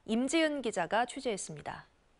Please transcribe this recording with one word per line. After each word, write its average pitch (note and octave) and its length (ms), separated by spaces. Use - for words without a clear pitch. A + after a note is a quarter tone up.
임지은 C#4+ 580
기자가 G3 440
취재했습니다. F3+ 840